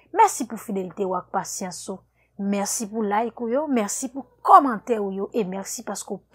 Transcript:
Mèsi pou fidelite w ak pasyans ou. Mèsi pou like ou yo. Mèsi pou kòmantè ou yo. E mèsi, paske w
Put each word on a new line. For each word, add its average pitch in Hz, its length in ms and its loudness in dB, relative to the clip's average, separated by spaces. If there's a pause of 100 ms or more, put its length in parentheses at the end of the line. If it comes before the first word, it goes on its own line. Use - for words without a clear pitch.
(180)
Mèsi 381 320 4
pou 214 100 -8
fidelite 190 480 -4
w 185 100 0
ak - 140 -10
pasyans 185 480 -6 (140)
ou. 180 80 -12 (360)
Mèsi 202 540 -2
pou 220 140 -2
like 226 360 -2
ou 233 60 -4
yo. 277 240 0
Mèsi 240 420 0
pou 269 140 -10 (180)
kòmantè 254 540 6
ou 196 160 -2
yo. 196 160 -4
E 220 160 0
mèsi, 196 400 -8
paske 196 300 -8
w - 40 -20 (120)